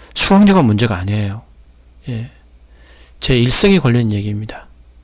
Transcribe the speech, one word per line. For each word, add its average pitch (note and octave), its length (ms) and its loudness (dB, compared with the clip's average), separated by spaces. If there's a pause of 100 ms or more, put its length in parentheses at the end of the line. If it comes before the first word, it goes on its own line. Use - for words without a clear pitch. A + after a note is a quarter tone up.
(140)
수강료가 G3 480 4
문제가 G#2+ 340 0
아니에요. G2+ 460 -6 (680)
예, A#2+ 220 -10 (880)
제 B2+ 180 0
일생에 F#3 400 2
걸린 A#2+ 340 0
얘기입니다. G#2 540 -8 (380)